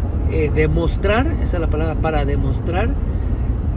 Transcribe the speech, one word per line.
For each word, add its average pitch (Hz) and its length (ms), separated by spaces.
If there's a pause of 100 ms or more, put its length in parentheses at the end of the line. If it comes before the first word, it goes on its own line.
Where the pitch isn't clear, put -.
(300)
eh, 156 240
demostrar, 165 720 (160)
esa - 140
es 170 40
la 160 80
palabra, 156 280
para 156 280
demostrar 151 640 (880)